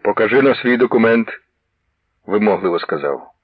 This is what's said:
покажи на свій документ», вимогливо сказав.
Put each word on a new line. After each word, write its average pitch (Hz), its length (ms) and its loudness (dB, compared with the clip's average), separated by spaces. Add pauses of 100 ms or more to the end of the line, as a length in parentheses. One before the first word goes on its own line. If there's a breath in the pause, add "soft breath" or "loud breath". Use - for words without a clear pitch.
покажи 110 400 0
на 135 120 4
свій 123 220 0
документ», 117 520 2 (1000)
вимогливо 95 520 0
сказав. 71 500 -6 (160)